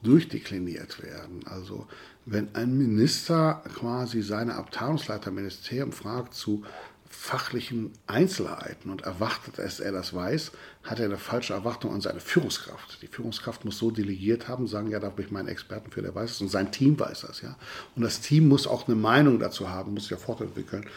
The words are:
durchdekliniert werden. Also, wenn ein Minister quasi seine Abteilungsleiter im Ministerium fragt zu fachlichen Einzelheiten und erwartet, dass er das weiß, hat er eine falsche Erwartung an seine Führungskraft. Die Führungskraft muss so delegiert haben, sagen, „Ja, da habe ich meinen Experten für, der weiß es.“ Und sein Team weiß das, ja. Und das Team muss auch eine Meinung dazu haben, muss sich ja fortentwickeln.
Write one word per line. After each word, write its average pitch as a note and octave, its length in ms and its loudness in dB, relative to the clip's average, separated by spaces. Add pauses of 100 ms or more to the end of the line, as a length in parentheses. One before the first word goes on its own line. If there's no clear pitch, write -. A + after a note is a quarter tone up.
durchdekliniert F#2+ 1000 2
werden. - 420 -12
Also, G2 420 -12 (380)
wenn G#2 300 -2
ein B2 200 2
Minister C#3+ 880 4 (120)
quasi A#2 460 -2
seine G#2+ 340 -2
Abteilungsleiter A2 720 -4
im F#2+ 60 -4
Ministerium A#2 560 -6
fragt B2 420 -6
zu G#2 300 -2 (500)
fachlichen - 800 -4 (160)
Einzelheiten - 840 0
und F#2+ 120 -8
erwartet, - 560 -4
dass - 240 -6
er G2 100 -4
das F2+ 220 -4
weiß, G2 400 -2 (300)
hat A2+ 160 -6
er A#2 60 2
eine G2 120 0
falsche A#2+ 360 -4
Erwartung G2+ 400 -4
an G2+ 60 -2
seine - 220 -4
Führungskraft. - 800 0
Die - 60 -16
Führungskraft - 580 -8
muss G#2 120 -4
so A2+ 140 2
delegiert G#2 560 0
haben, B2 180 -2
sagen, G#2+ 240 -4
„Ja, G#2+ 120 -2
da G#2 60 -4
habe G2 140 -6
ich F#2+ 80 -6
meinen G2+ 200 -4
Experten - 420 -10
für, G2+ 100 -6
der G2 140 -6
weiß A#2 160 -4
es.“ - 100 -6
Und G2 60 -2
sein G2 240 0
Team C#3 260 6
weiß - 300 -4
das, - 140 -14
ja. - 160 -12 (400)
Und A#2 60 2
das A2+ 180 -2
Team D#3 260 8
muss C#3 180 8
auch - 220 -2
eine A#2+ 80 4
Meinung A#2 440 8
dazu G2 300 -2
haben, F#2+ 240 -6
muss G2+ 100 -6
sich - 80 -6
ja F#2+ 60 -4
fortentwickeln. G2+ 680 -6 (120)